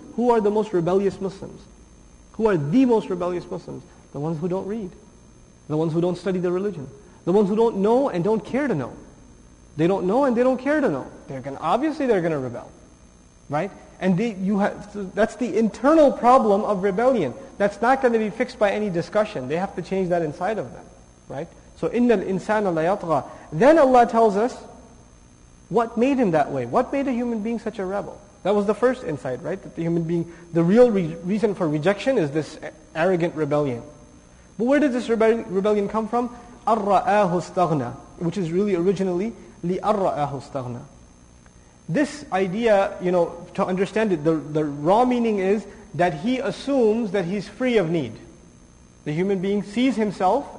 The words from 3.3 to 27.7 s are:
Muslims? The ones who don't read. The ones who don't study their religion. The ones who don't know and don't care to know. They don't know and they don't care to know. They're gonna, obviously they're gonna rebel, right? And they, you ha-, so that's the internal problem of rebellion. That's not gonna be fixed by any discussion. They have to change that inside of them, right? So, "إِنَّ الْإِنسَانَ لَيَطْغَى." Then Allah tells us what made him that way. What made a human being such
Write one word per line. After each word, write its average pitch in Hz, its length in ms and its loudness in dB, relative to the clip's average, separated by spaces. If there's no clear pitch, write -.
Muslims? 143 320 -12
The 143 80 -8
ones 156 180 -4
who 175 100 -4
don't 190 180 -4
read. 202 240 -6
The 147 80 -2
ones 160 180 0
who 170 80 2
don't 180 160 0
study 185 200 -2
their 175 140 -2
religion. 180 340 -4
The 170 80 0
ones 202 160 4
who 208 80 0
don't 226 220 2
know 233 320 2
and 170 120 -2
don't 214 220 0
care 277 240 -2
to 208 60 0
know. 123 180 -4
They 160 80 4
don't 185 200 2
know 240 180 2
and 247 120 2
they 240 60 4
don't 254 160 2
care 285 220 0
to 262 80 2
know. 139 180 -2
They're 135 120 -10
gonna, 135 200 -10
obviously 262 460 0
they're 202 160 2
gonna 160 160 0
rebel, 123 320 -8
right? 170 200 -2
And 185 160 2
they, 226 180 0
you 190 240 -2
ha-, 202 140 0
so 202 120 -8
that's 208 320 -2
the 226 220 -4
internal 269 540 4
problem 220 500 4
of 196 200 -2
rebellion. 202 520 0
That's 202 240 0
not 262 180 4
gonna 233 180 2
be 214 120 -2
fixed - 280 -4
by 202 140 2
any 214 160 -2
discussion. 170 600 -2
They 151 80 -2
have 196 200 -4
to 185 60 -6
change 190 280 -2
that 175 120 2
inside 175 360 -4
of 127 140 -8
them, - 120 -18
right? 143 200 -10
So, - 140 -4
"إِنَّ 240 180 2
الْإِنسَانَ 208 640 0
لَيَطْغَى." 165 520 0
Then 262 260 6
Allah 254 280 6
tells 226 280 4
us 226 220 -2
what 226 300 -2
made 262 180 2
him 226 140 2
that 147 200 2
way. 135 140 -4
What 190 260 0
made 277 160 -2
a 269 60 0
human 233 280 -2
being 226 180 -4
such 214 200 -8